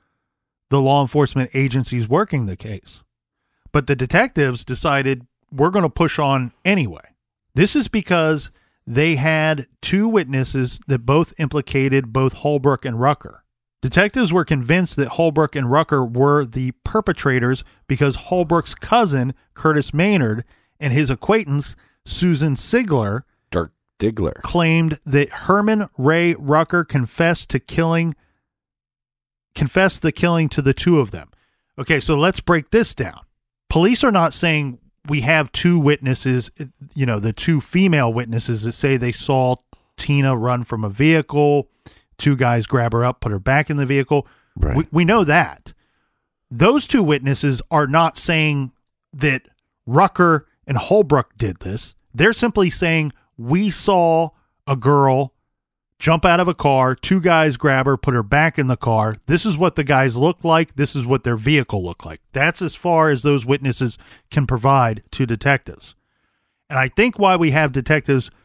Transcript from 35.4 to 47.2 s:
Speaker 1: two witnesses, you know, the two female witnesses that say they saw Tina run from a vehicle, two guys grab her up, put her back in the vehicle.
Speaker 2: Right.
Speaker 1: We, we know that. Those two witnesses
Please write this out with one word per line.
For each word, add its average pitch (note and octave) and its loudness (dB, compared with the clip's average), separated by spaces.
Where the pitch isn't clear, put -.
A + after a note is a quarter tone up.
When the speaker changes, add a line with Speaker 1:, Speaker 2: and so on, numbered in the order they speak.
Speaker 1:
two F3 2
witnesses, C3 0
you C3+ -2
know, A2 -2
the G#2+ -2
two D#3 0
female D#3+ 2
witnesses A2+ -4
that A#2 -4
say C3+ 0
they B2 -2
saw C3 -2
Tina C#3 0
run A#2+ -2
from A2 -6
a G#2 -4
vehicle, D3 0
two C#3+ 2
guys A#2+ 0
grab A#2+ 0
her A#2 0
up, B2 -4
put A2 -4
her G2+ -4
back C3+ 0
in D3+ -2
the C#3+ 0
vehicle. C#3 0
Speaker 2:
Right. D2 0
Speaker 1:
We, D#3 -2
we E3+ 2
know G#3 4
that. D3 0
Those G3 2
two C4 2
witnesses C#3 0